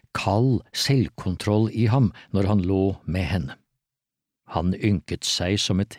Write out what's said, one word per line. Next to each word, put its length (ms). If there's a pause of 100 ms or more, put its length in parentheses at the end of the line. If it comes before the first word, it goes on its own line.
(140)
kald 460 (160)
selvkontroll 960
i 180
ham 220 (180)
når 200
han 120
lå 220 (200)
med 220
henne. 300 (920)
Han 280
ynket 500
seg 320
som 220
et 180